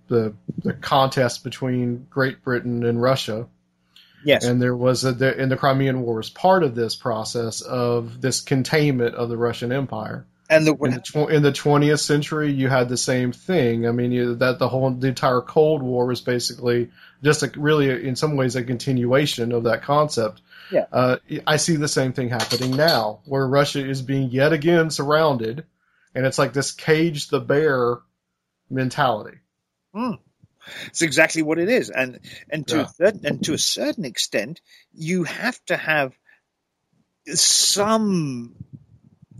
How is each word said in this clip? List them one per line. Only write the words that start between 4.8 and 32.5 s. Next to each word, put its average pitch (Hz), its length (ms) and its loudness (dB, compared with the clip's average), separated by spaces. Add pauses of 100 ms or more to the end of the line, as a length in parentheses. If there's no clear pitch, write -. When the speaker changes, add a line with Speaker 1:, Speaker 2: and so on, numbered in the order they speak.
Speaker 1:
a, 131 100 2
the, 131 260 2
and 131 120 0
the 131 60 0
Crimean 135 440 2
War 117 140 -2
was 110 140 -6
part 185 340 4
of 127 120 0
this 113 200 -2
process 113 680 -4
of 120 600 -2
this 131 200 0
containment 135 720 0
of 117 140 -4
the 117 80 -4
Russian 120 340 -2
Empire. 113 540 -6 (240)
Speaker 2:
And 156 180 6
the, 151 80 4
Speaker 1:
In 127 160 0
the 123 80 -4
tw-, 151 320 -2
in 151 120 4
the 139 100 4
twentieth 147 480 2
century, 151 500 -2
you 135 160 0
had 123 220 2
the 123 80 -4
same 123 340 -2
thing. 117 560 -2
I 117 40 0
mean, 123 200 -2
you, 120 240 -2
that 127 240 0
the 127 100 0
whole, 131 220 0
the 127 160 -2
entire 127 340 0
Cold 151 400 2
War 123 260 0
was 123 140 -2
basically 120 680 -2 (340)
just 147 200 4
a, 123 120 -4
really, 143 520 2
in 127 80 -4
some 156 200 -2
ways, 131 200 0
a 123 80 -2
continuation 123 920 0
of 117 100 0
that 113 200 0
concept. 143 580 0 (300)
Speaker 2:
Yeah. 175 200 2
Speaker 1:
Uh, 127 260 2 (300)
I 151 100 4
see 165 200 0
the 151 100 -2
same 131 260 0
thing 123 160 -4
happening 123 460 -2
now, 123 500 0
where 135 220 -2
Russia 143 380 2
is 135 160 -4
being 135 280 -2
yet 135 240 4
again 160 360 4
surrounded, 143 720 0 (500)
and 127 120 -2
it's 131 120 0
like 139 160 2
this 139 200 -2
cage 160 560 0
the 139 100 0
bear 127 600 2 (680)
mentality. 127 680 -2 (580)
Speaker 2:
Hmm. 226 180 -4 (760)
It's - 140 -8
exactly 160 420 2
what 156 160 0
it 180 100 0
is, 180 200 0
and, 127 300 -4 (300)
and 151 180 -6